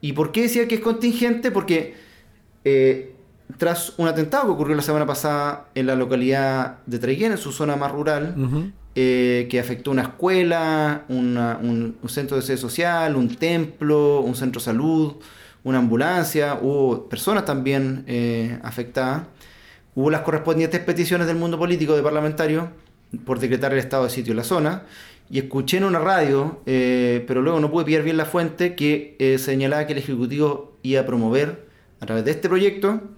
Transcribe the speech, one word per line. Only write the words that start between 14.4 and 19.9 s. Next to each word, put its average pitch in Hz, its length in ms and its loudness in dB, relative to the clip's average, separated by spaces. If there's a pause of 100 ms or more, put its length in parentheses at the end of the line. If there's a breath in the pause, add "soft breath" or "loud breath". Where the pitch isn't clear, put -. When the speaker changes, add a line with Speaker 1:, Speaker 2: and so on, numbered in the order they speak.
Speaker 1:
de - 60 -10
salud, 147 480 0 (500 loud breath)
una 131 140 0
ambulancia, 147 840 2
hubo 135 480 0
personas 190 380 -2
también, 135 600 -2
eh, 120 560 -2
afectadas. 127 600 -4 (720 loud breath)